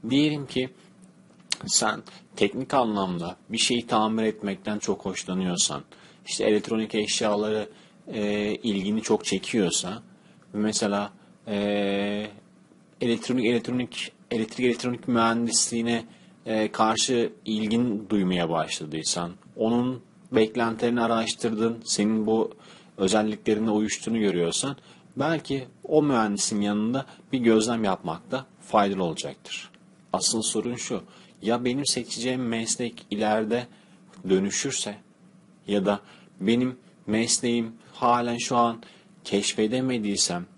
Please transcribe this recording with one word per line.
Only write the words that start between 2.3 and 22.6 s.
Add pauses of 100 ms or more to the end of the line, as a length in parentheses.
teknik
anlamda (120)
bir
şeyi
tamir
etmekten
çok
hoşlanıyorsan, (440)
işte
elektronik
eşyaları, (400)
e,
ilgini
çok
çekiyorsa, (500)
mesela, (340)
e, (680)
elektronik,
elektronik, (180)
elektrik
elektronik
mühendisliğine, (420)
e,
karşı (120)
ilgin
duymaya
başladıysan, (240)
onun (300)
beklentilerini
araştırdın,
senin
bu (460)